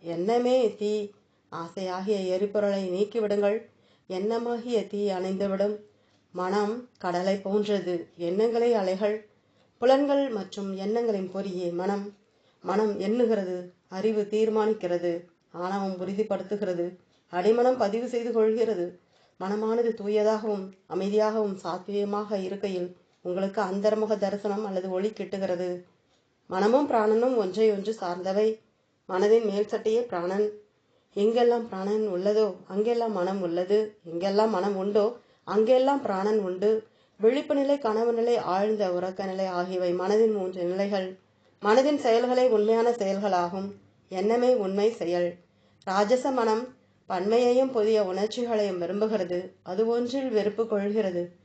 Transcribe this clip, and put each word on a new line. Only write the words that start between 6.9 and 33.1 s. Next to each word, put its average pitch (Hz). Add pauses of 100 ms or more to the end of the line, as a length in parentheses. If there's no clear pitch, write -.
கடலை 185
போன்றது, 196 (240)
எண்ணங்களே 220
அலைகள். 202 (680)
புலன்கள் 277
மற்றும் 202
எண்ணங்களின் 202
பொறியே 185
மனம். 196 (600)
மனம் 208
எண்ணுகிறது, 208 (320)
அறிவு 208
தீர்மானிக்கிறது, 214 (420)
ஆணவம் 190
உறுதிப்படுத்துகிறது, 190 (460)
அடிமனம் 240
பதிவு 226
செய்து 233
கொள்கிறது. 220 (540)
மனமானது 220
தூயதாகவும் 208 (220)
அமைதியாகவும் 202
சாத்வீகமாக 202
இருக்கையில் 185 (340)
உங்களுக்கு 196
அந்தர்முக 214
தரிசனம் 202
அல்லது 190
ஒளி 190
கிட்டுகிறது. 185 (840)
மனமும் 226
பிராணனும் 233
ஒன்றை 208
ஒன்று 202
சார்ந்தவை. 190 (600)
மனதின் 208
மேல் 202
சட்டையே 226
பிராணன். 190 (680)
எங்கெல்லாம் 233
பிராணன் 202
உள்ளதோ 202 (220)
அங்கெல்லாம் 220